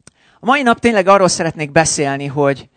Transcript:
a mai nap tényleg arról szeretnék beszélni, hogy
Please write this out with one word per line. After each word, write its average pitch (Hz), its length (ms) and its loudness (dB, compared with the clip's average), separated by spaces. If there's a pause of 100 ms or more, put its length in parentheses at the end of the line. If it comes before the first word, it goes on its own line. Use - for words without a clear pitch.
(400)
a - 60 -16
mai 277 160 0
nap 233 160 0
tényleg 208 300 0
arról 196 200 4
szeretnék 156 440 -4
beszélni, 143 540 -2
hogy 139 500 -2